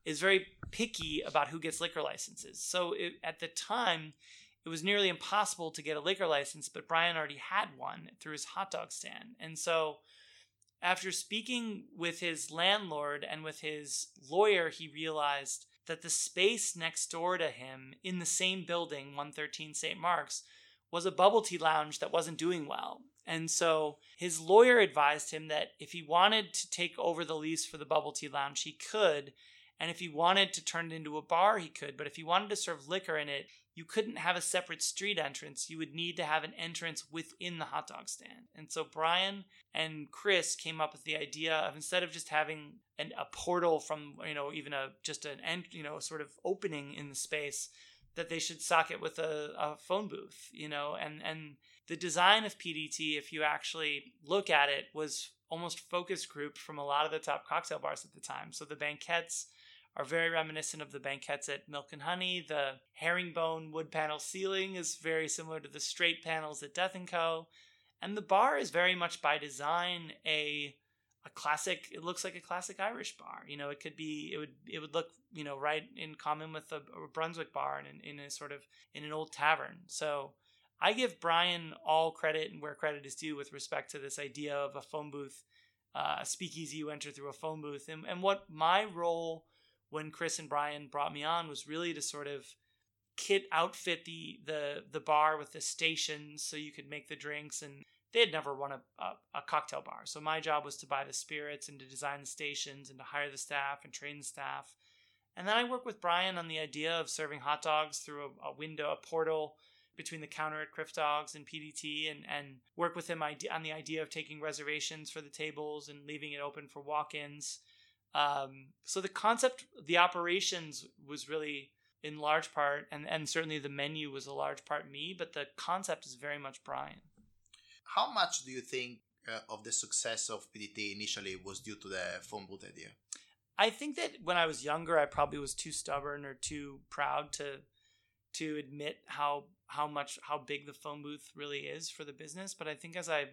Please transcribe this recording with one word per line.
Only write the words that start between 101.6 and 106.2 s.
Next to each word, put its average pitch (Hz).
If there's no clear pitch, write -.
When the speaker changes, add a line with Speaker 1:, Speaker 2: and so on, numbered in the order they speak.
Speaker 1:
and 143
to 135
design 143
the 139
stations 139
and 131
to 131
hire 147
the 135
staff 139
and 139
train 147
the 139
staff. 139
And 180
then 214
I 240
worked 247
with 220
Brian 180